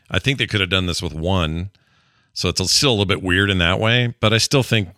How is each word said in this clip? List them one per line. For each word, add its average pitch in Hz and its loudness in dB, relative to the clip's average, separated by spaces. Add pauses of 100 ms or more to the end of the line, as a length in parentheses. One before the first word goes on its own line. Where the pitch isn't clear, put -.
I - -2
think 139 -2
they 107 -2
could 104 -2
have 92 -2
done 92 0
this 82 -4
with 80 -6
one. 85 -2 (640)
So - -2
it's - -4
a, 92 -2
still 143 2
a - 2
little 101 2
bit 90 -2
weird 95 2
in 95 2
that 87 2
way, 120 0
but 107 2
I 113 4
still 131 2
think 101 -2